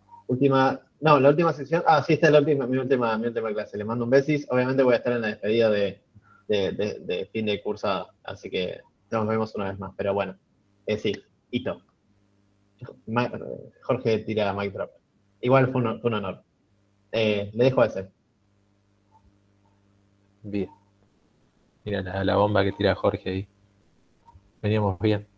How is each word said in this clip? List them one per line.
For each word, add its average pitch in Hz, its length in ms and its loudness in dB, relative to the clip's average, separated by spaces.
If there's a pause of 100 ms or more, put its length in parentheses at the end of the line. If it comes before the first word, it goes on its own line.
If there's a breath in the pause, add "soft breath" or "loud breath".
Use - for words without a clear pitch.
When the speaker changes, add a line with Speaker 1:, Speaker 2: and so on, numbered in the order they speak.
(260)
Speaker 1:
última, 131 540 2 (200)
no, 147 200 6
la 143 80 6
última 160 240 4
sección. 165 340 -4
Ah, 151 160 6
sí, 156 120 2
esta 165 120 2
es 147 60 6
la 147 80 8
última, 139 260 0
mi 127 120 0
última, 123 380 0
mi 117 120 -2
última 110 240 -4
clase. 104 260 -8
Le 104 60 -6
mando 117 200 -4
un 117 60 -2
besis. 143 400 2
Obviamente 127 320 2
voy 123 120 4
a - 20 2
estar 123 160 -2
en 120 80 -2
la 107 80 -4
despedida 107 420 2
de, 101 320 -2 (460 soft breath)
de, 98 240 0
de, 101 280 -4
de 90 260 -6
fin 110 200 -6
de 104 160 -4
cursada. 98 500 -4 (120)
Así - 260 -14
que 90 300 -6 (300)
nos 110 180 -2
vemos 110 260 -2
una 98 160 -6
vez 95 80 -10
más. 95 180 -10
Pero 101 180 -2
bueno, 95 220 -4 (500)
eh, 107 120 -2
sí, 107 140 -4 (380)
hito. 104 320 -6 (1200)
Ma-, 117 240 0 (520)
Jorge 113 380 0
tira 104 340 -2
mic 101 180 -4
drop. 95 180 -8 (520)
Igual 127 280 4
fue 127 120 -2
un, 110 180 -2
fue 117 80 0
un 113 60 -2
honor. 95 280 -6 (720)
Eh, 104 400 0
le 117 120 2
dejo 131 180 4
a 110 40 4
ese. 95 240 -8 (2250)
Speaker 2:
Bien. 101 280 -4 (1120)
Mira 98 180 -4
la, 95 220 -4
la 95 120 2
bomba 101 280 4
que 98 80 -2
tira 98 220 2
Jorge - 360 -2
ahí. 95 180 -6 (1120)
Veníamos 104 380 0
bien. 104 280 0 (120)